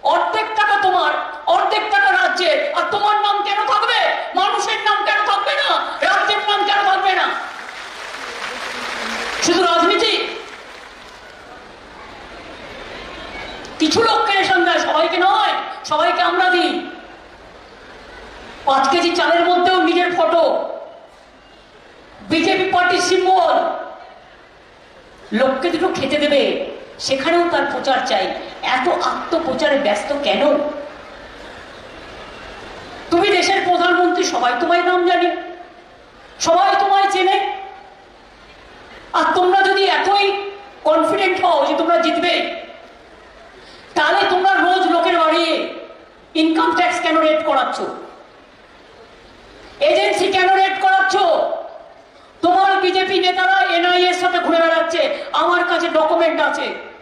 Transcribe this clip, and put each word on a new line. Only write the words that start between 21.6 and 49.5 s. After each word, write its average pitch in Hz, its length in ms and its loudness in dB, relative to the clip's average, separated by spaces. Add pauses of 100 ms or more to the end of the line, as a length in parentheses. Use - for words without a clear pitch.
বিজেপি 370 500 0
পার্টির 359 280 2
সিম্বল। - 840 2 (1500)
লোককে 269 380 2
দুটো 339 300 -2
খেতে 294 180 0
দেবে, 285 480 2 (320)
সেখানেও 339 520 0
তার 277 220 0
প্রচার 254 340 0
চাই। 185 280 -2 (280)
এত 262 260 -2
আত্মপ্রচারে - 880 -2
ব্যস্ত - 440 -2
কেন? 247 360 2 (2500)
তুমি 349 180 2
দেশের 370 360 2
প্রধানমন্ত্রী, 349 600 2
সবাই 262 360 0
তোমায় 339 220 2
নাম 359 260 2
জানে, 349 280 2 (1040)
সবাই 370 400 4
তোমায় 392 320 2
চেনে। 392 440 0 (1600)
আর 320 120 2 (100)
তোমরা 359 280 4
যদি 392 220 4
এতই 392 640 0 (340)
কনফিডেন্ট 330 600 2
হও 302 220 4
যে 311 80 0
তোমরা 330 240 2
জিতবে, - 580 0 (1400)
তাহলে 330 240 2 (120)
তোমরা 370 240 2
রোজ 370 320 2
লোকের 349 320 2
বাড়ি 320 560 0 (600)
ইনকাম 330 420 2
ট্যাক্স 349 240 0
কেন 320 180 0
রেড 311 280 2
করাচ্ছ? 262 340 -2 (2000)